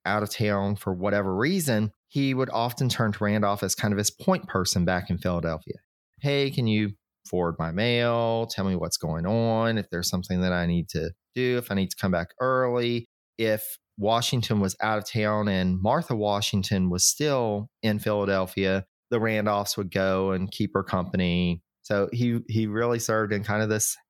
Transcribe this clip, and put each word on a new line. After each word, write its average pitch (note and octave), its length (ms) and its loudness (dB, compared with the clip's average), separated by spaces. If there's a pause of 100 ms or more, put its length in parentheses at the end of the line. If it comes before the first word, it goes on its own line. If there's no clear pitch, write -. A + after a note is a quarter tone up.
out G#2 160 0
of G#2 80 -4
town G2+ 460 0
for G2 180 -4
whatever G2 400 0
reason, B2 580 0 (160)
he C3+ 260 0
would B2+ 160 -2
often A#2+ 380 0
turn A2+ 240 0
to G#2+ 120 -4
Randolph G#2 380 2
as F#2+ 120 -2
kind G#2 180 0
of G2 60 0
his G#2 120 0
point - 380 -2
person F#2 360 0
back F2+ 260 0
in F2 80 -2
Philadelphia. E2 580 -4 (440)
"Hey, C#3+ 300 0
can C3 160 0
you G#2+ 260 2 (360)
forward F2 300 0
my E2 140 -2
mail? A#2 720 2
Tell G2+ 180 -4
me F#2+ 120 2
what's E2+ 200 -2
going D#2+ 300 -4
on. A2+ 520 2
If G2 120 -4
there's F2 180 -4
something F2+ 340 -2
that F#2 100 2
I F2 140 0
need E2+ 240 0
to E2 200 -4 (240)
do, B2 240 0
if - 120 -6
I G2+ 40 -2
need F#2+ 160 0
to - 60 -12
come F#2+ 160 0
back F2 160 0 (120)
early." B2 680 0 (300)
If A2 400 0 (200)
Washington A2+ 640 2
was F#2+ 200 0
out A2 180 2
of G2+ 120 -4
town G#2+ 380 0
and F#2 320 2
Martha C3 340 0
Washington G2+ 760 0
was F2 140 0
still A#2+ 640 0 (140)
in G#2+ 160 2
Philadelphia, G2 840 0 (260)
the A#2 100 2
Randolphs G#2+ 560 0
would G2 140 -4
go F#2+ 420 2
and F#2+ 180 -2
keep - 240 -4
her G2 80 0
company. F2+ 800 0 (220)
So G2+ 280 0
he, A#2+ 260 0 (100)
he A2 200 0
really A#2 320 0
served A2 320 0
in G2+ 100 0
kind G#2 200 0
of G#2+ 60 0
this G#2+ 280 0 (140)